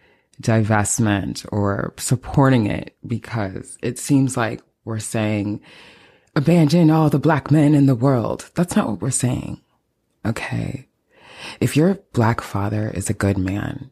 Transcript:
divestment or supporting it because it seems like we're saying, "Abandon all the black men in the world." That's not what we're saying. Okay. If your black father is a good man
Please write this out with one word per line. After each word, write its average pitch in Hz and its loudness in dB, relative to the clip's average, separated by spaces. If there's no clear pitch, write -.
divestment 107 0
or 101 -2
supporting 131 2
it - -8
because 110 -8
it 120 -6
seems 135 2
like 117 -4
we're 110 -6
saying, 107 -4
"Abandon 160 4
all 156 4
the 143 2
black 147 0
men 147 6
in 143 6
the 135 4
world." 120 -2
That's 175 -2
not 214 0
what - -6
we're 131 -4
saying. - -4
Okay. - -6
If 127 0
your 170 4
black 113 0
father 107 -4
is - -8
a 107 -2
good 98 0
man 95 -6